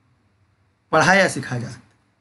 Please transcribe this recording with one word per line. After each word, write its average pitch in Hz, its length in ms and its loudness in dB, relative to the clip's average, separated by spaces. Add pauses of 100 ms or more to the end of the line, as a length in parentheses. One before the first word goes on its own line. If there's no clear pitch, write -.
(920)
पढ़ाया 165 300 4
या 135 60 2
सिखाया 131 320 -8
जा 120 80 -10
सकता - 180 -20
है। - 340 -20